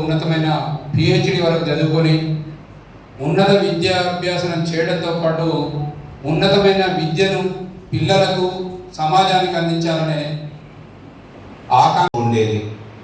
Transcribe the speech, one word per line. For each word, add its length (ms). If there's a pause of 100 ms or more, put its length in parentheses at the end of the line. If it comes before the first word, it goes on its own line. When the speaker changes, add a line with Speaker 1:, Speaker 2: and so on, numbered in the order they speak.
Speaker 1:
ఉన్నతమైన 480 (460)
పిహెచ్డి 500
వరకు 240
చదువుకొని 460 (1120)
ఉన్నత 260 (120)
విద్యాభ్యాసనం 1080
చేయడంతో 420 (120)
పాటు 240 (840)
ఉన్నతమైన 540 (160)
విద్యను 420 (500)
పిల్లలకు, 560 (520)
సమాజానికి 600
అందించాలనే 640 (1600)
ఆకాంక్ష 400
Speaker 2:
ఉండేది. 380 (440)